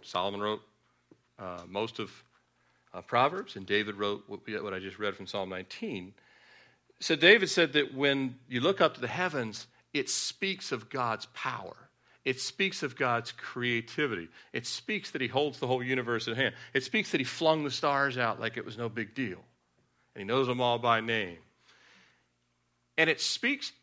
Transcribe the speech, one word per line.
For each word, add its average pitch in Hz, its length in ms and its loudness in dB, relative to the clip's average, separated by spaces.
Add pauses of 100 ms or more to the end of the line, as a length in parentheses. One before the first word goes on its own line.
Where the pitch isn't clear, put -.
Solomon 101 400 -2
wrote, 107 200 -2 (800)
uh, 90 280 -10
most 107 320 -4
of, - 240 -10 (680)
uh, 90 80 -10
Proverbs, 143 560 2
and 98 80 -10
David 104 300 0
wrote 101 340 -2
what, - 180 -12 (160)
what 98 100 -6
I 95 60 -6
just 95 200 -10
read 101 180 -2
from 95 100 -12
Psalm 95 220 -4
nineteen. 95 640 -8 (840)
So 160 180 2
David 214 320 10
said 160 240 4
that 143 200 2
when 135 540 2
you 123 140 -2
look 190 180 2
up 165 140 6
to 120 80 -14
the 120 80 -2
heavens, 147 580 -4 (260)
it 139 160 -2
speaks - 600 -4
of 117 180 -4
God's 120 440 -2
power. - 560 -8 (340)
It 131 160 0
speaks - 420 -2
of 127 140 -4
God's 120 380 0
creativity. 117 960 -2 (240)
It 120 120 -4
speaks - 460 -4
that 139 100 -6
he 120 60 0
holds 139 320 0
the 135 80 -2
whole 127 160 2
universe 120 460 0
in 113 60 -2
hand. 127 200 0 (180)
It 135 120 2
speaks - 260 -2
that 156 80 2
he 123 60 -2
flung 156 400 2
the 135 60 -2
stars 139 460 0
out 113 220 0
like 113 160 -4
it 117 80 -6
was 110 140 -10
no 117 100 -4
big 110 260 -6
deal. 110 300 -6 (720)
And 101 60 -10
he - 20 -8
knows 123 240 2
them 127 140 0
all 120 180 4
by 117 220 4
name. 104 380 -2 (1600)
And 160 140 6
it - 100 0
speaks - 520 -2 (120)